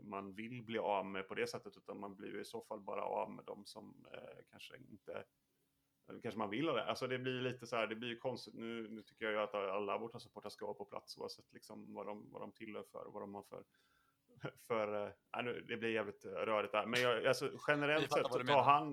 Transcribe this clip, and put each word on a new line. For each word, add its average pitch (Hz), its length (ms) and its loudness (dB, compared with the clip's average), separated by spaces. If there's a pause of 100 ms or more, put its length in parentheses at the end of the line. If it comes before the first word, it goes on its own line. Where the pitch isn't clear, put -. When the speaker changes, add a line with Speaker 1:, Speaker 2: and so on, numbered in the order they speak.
Speaker 1:
man 98 320 -6
vill 113 280 -8
bli 110 160 -2
av 95 280 2
med 98 220 -4
på 104 60 -8
det 113 120 2
sättet, 107 300 -10
utan 101 240 -10
man 101 160 -8
blir 101 120 -10
ju 101 120 -6
i 101 40 -8
så - 180 -10
fall 110 180 -8
bara 101 240 -4
av 101 260 0
med 101 140 -12
dem 101 200 -10
som, 101 480 -16
eh, - 380 -14
kanske - 260 -16
inte, 101 480 -10 (840)
eller 101 120 -12
kanske 110 180 -4
man 104 120 0
vill 139 180 0
ha 139 60 2
det. 110 100 2
Alltså, 117 220 0
det 127 120 -2
blir 127 220 -2
lite 123 260 -4
så 120 100 -2
här, 110 100 4
det 110 100 -4
blir 120 120 -6
ju 117 80 -4
konstigt. 117 380 -6
Nu, 113 340 -6
nu 107 140 -10
tycker - 220 -10
jag 107 100 2
ju 107 60 4
att 104 140 2
alla 101 440 0
bortasupportrar 110 520 -8
ska 104 160 -8
vara 101 80 -4
på 101 100 -8
plats, - 340 -10
oavsett, 117 340 -10
liksom, 107 420 -14
vad 104 120 -6
de, 104 260 -8
vad 104 100 -8
de 104 100 -10
tillhör 104 300 -10
för, - 300 -12
vad 104 100 -8
de 101 120 -10
har 98 80 -8
för, - 220 -12 (800)
<laughs> - 240 -8
för, 104 400 2
eh, 98 60 -8 (200)
ja, 120 100 0
nu, 120 260 -2
det 117 80 0
blir 110 120 2
jävligt 107 360 0
rörigt 101 480 2
där. 104 140 4
Men 120 140 4
jag, 120 260 6
alltså, 131 320 4
Speaker 2:
<laughs> - 100 -2
Speaker 1:
generellt 147 360 6
Speaker 2:
Vi - 40 -2
fattar 147 140 4
Speaker 1:
sett - 20 2
Speaker 2:
vad 123 80 0
Speaker 1:
så 127 60 2
Speaker 2:
du 123 80 0
Speaker 1:
tar 143 60 6
Speaker 2:
menar. 147 100 10 (300)